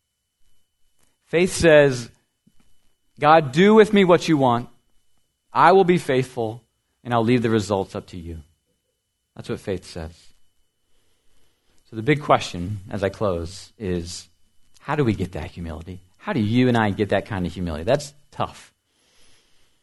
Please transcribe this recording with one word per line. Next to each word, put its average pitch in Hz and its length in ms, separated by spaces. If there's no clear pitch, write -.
Faith 175 300
says, 143 560
"God, 147 340
do 196 220
with 214 200
me 202 100
what 170 240
you 160 80
want. 123 320
I 151 220
will 190 120
be 180 120
faithful, 127 640
and 120 120
I'll 117 100
leave 120 160
the 113 80
results 101 480
up 95 120
to 92 100
you." 82 240
That's - 140
what 113 120
faith 92 260
says. 82 260
So 110 80
the 107 60
big 147 180
question, 101 600
as 95 120
I 98 60
close, 90 680
is 90 500
how 139 140
do 147 100
we 107 100
get 90 180
that 82 180
humility? 82 500
How 208 140
do 147 80
you 120 280
and 120 80
I 107 140
get 98 180
that 98 180
kind 92 200
of 80 60
humility? 85 300
That's 131 320
tough. - 420